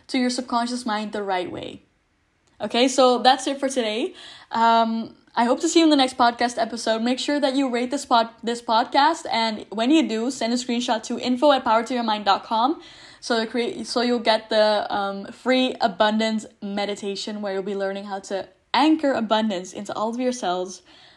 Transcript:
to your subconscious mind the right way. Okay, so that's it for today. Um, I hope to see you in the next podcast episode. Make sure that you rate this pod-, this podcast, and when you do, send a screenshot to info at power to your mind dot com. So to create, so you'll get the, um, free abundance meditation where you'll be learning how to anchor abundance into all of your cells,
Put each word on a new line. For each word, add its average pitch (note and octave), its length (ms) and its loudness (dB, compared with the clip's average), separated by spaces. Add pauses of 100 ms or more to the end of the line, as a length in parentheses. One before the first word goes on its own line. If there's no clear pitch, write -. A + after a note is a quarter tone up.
to C4+ 100 -2
your B3 100 2
subconscious B3 560 -4
mind G#3+ 280 -4
the G#3 100 -6
right F#3 280 -4
way. - 300 -14 (800)
Okay, A#3+ 280 0
so B3+ 300 4
that's C4 280 2
it C#4 120 -4
for C4+ 120 -2
today. B3 420 -4 (380)
Um, A3+ 680 2 (180)
I A#3 100 2
hope A#3+ 160 2
to E4+ 80 0
see E4 100 4
you E4 80 8
in D#4 40 8
the D4+ 60 6
next C4 220 2
podcast A#3+ 420 2
episode. A3+ 400 -2
Make B3 180 0
sure D4 220 0
that C4+ 160 0
you C#4 140 2
rate B3 200 -2
this C#4+ 140 -4
pod-, A3+ 240 4 (140)
this A#3 180 -4
podcast, C4+ 720 2
and A3+ 380 -2
when A3+ 200 0
you D4+ 160 6
do, A3+ 240 -2
send A#3 220 -4
a B3 40 0
screenshot A#3+ 480 -2
to A#3+ 140 -6
info B3+ 340 2
at C4 120 2
power A3+ 180 4
to A#3+ 120 -4
your A#3+ 80 -2
mind G#3+ 240 -2
dot F#3+ 180 2
com. A#3+ 380 0 (360)
So A3+ 220 -2
to A3+ 60 -2
create, A#3 400 -4
so A#3+ 160 -2
you'll A#3+ 160 2
get A3 320 0
the, G#3+ 440 2
um, G3 380 -4
free B3+ 480 0
abundance A3 640 0 (160)
meditation G3+ 800 -6
where G3 140 -6
you'll G3 80 -4
be G3 120 -6
learning G3 300 -6
how G3 160 -8
to F#3+ 260 -8 (280)
anchor D4 380 4
abundance G#3+ 600 -2
into G3+ 220 -12
all G#3+ 160 -4
of A#3 100 -6
your B3+ 120 0
cells, F#3 500 -6 (340)